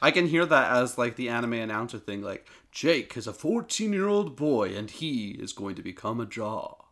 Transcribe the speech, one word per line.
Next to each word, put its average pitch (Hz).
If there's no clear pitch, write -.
I 143
can 175
hear 165
that 135
as, 123
like, 120
the 127
anime 117
announcer 110
thing, 101
like, 98
Jake 139
is 117
a 113
fourteen-year-old 202
boy, 120
and 107
he 123
is -
going 98
to 92
become 107
a 117
Jaw. 107